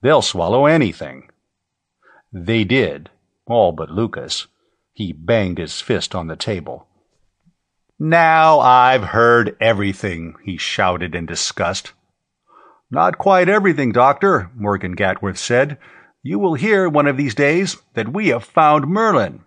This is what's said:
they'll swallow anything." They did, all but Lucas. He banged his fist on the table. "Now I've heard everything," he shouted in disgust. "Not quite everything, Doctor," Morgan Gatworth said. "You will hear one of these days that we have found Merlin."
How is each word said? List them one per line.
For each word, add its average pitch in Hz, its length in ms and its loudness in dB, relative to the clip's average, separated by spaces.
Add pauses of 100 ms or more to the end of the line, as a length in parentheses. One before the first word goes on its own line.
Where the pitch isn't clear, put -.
they'll 139 200 4
swallow 104 460 0
anything." 82 640 -2 (1000)
They 107 320 -2
did, 98 460 -2 (360)
all 107 280 2
but 78 180 -10
Lucas. 95 560 -6 (460)
He 92 200 -8
banged 90 460 -2
his 80 220 -10
fist - 340 -4
on 85 100 -6
the 80 100 -10
table. 78 520 -10 (1120)
"Now 160 600 4
I've 127 600 4
heard 120 400 4
everything," 95 840 -2
he 90 140 -10
shouted 90 560 -2
in 85 140 -8
disgust. - 680 -6 (960)
"Not 175 300 0
quite 185 280 2
everything, 175 440 0
Doctor," 135 640 2
Morgan 98 400 -4
Gatworth 95 420 -4
said. 135 400 -2 (460)
"You 180 160 -6
will 180 160 0
hear 190 340 0
one 147 160 2
of 139 120 0
these 135 180 -4
days 160 420 0 (160)
that 113 180 -6
we 196 180 -2
have 117 140 -2
found 151 440 2
Merlin." 156 600 -2